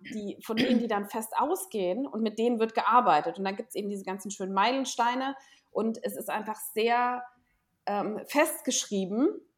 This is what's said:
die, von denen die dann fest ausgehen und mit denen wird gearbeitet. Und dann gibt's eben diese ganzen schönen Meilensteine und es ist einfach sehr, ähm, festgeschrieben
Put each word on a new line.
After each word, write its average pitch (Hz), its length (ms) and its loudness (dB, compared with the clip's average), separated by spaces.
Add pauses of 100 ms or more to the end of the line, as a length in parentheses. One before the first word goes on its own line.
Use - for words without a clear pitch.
die, 202 400 -8
von 226 180 -2
denen 254 200 4
die 233 80 0
dann 202 180 0
fest - 320 -8
ausgehen 233 680 0
und 220 160 -6
mit 214 160 0
denen 233 220 2
wird 226 160 0
gearbeitet. 175 640 4
Und 196 60 -2
dann 196 100 -2
gibt's - 200 -12
eben 208 140 -4
diese 196 140 -6
ganzen 196 260 -8
schönen 190 240 -6
Meilensteine 254 840 0 (360)
und 226 320 -2
es 202 140 -6
ist - 120 -8
einfach 214 300 -6
sehr, 240 640 0 (640)
ähm, 208 420 -2
festgeschrieben 247 1000 0 (280)